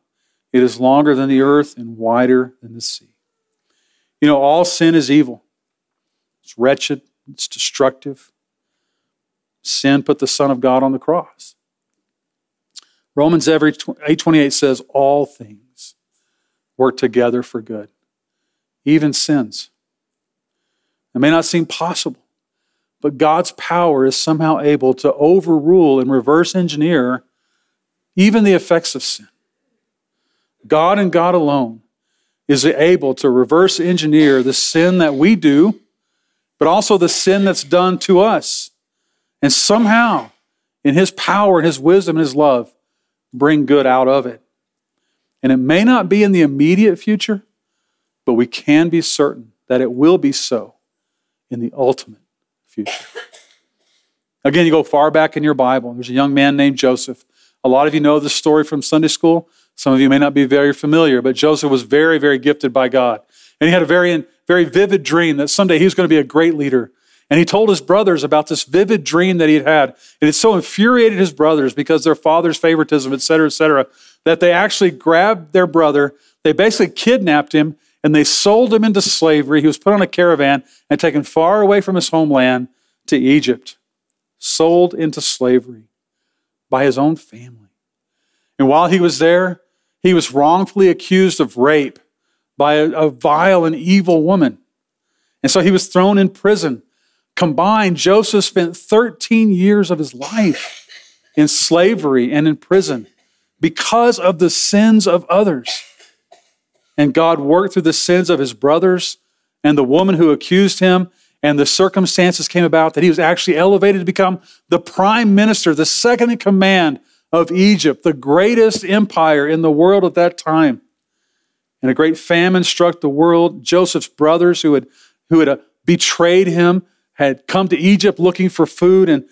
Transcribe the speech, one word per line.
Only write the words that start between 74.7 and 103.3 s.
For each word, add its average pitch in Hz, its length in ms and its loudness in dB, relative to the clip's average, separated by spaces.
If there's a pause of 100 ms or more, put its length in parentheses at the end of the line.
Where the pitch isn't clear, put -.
grabbed 165 600 0
their 185 140 2
brother. 147 480 0 (300)
They 156 80 2
basically 185 420 0
kidnapped 180 580 0
him 156 240 0 (280)
and 151 100 2
they 151 80 4
sold 214 500 2
him 220 120 2
into 202 180 0
slavery. 151 580 0
He 156 60 0
was 147 100 2
put - 160 0
on 208 80 2
a 185 60 0
caravan 143 560 0 (260)
and 147 120 -4
taken 147 240 -2
far 185 380 0
away 202 180 2
from 190 160 -6
his 175 140 -4
homeland 127 580 0 (380)
to 156 100 0
Egypt, 127 600 0 (640)
sold 175 560 0
into 156 260 -6
slavery 123 680 -4 (840)
by 131 140 -2
his 131 120 0
own 151 200 -2
family. 117 540 -20 (840)
And 135 120 0
while 156 180 2
he 180 140 0
was 165 180 0
there, 175 440 0 (380)
he 185 140 2
was 160 180 -2
wrongfully 180 560 2
accused 185 520 0
of 131 160 -4
rape 139 420 0 (580)
by 147 180 0
a, 151 180 0
a 156 180 -2
vile 165 540 0
and 160 100 -2
evil 175 480 0
woman. 165 360 0 (840)
And - 80 0
so - 80 0
he 185 140 2
was 185 160 0
thrown 196 300 2
in 190 100 2
prison. 170 560 -4 (500)
Combined, 180 640 0
Joseph 196 460 2
spent 175 300 -4
thirteen 220 800 0
years 190 380 2
of 175 80 -2
his 135 160 -8
life 170 720 -6 (460)
in 151 140 2
slavery 156 840 -2
and 151 160 0
in 151 80 -2
prison 151 520 -4 (520)